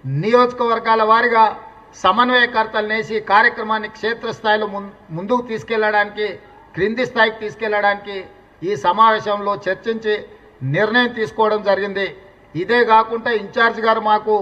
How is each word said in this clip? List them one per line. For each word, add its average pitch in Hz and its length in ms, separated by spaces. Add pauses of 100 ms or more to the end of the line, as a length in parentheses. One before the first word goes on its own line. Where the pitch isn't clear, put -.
నియోజకవర్గాల 226 960 (100)
వారీగా 233 320 (600)
సమన్వయకర్తలు 220 880
నేసి 220 240 (160)
కార్యక్రమాన్ని 220 680
క్షేత్రస్థాయిలో 214 760
ముం-, 202 220 (200)
ముందుకు 233 360
తీసుకెళ్లడానికి, 214 760 (480)
క్రింది 220 340
స్థాయికి 220 340
తీసుకెళ్లడానికి 202 720 (440)
ఈ 180 100 (140)
సమావేశంలో 208 680 (120)
చర్చించి 214 500 (600)
నిర్ణయం 233 440
తీసుకోవడం 214 500
జరిగింది. 196 380 (480)
ఇదే 196 240 (120)
కాకుండా 226 400 (100)
ఇన్ఛార్జ్ 226 460
గారు 226 240
మాకు 214 300